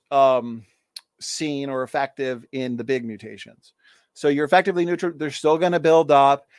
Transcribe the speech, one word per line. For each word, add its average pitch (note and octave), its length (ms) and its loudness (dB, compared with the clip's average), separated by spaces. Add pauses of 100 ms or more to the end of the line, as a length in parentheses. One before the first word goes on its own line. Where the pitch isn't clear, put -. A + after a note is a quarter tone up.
(120)
um, B2 520 2 (560)
seen C#3+ 480 -8
or C3 140 -6
effective C3 680 -6
in B2+ 240 -6
the A#2 80 -8
big B2+ 200 -4
mutations. G#2+ 680 -16 (400)
So - 140 0
you're C#3+ 160 0
effectively F3+ 400 2
neutral. F3 320 -4
They're D3 160 -6
still D#3 260 2
gonna E3+ 220 0
build D#3+ 320 4
up. C#3 340 4 (120)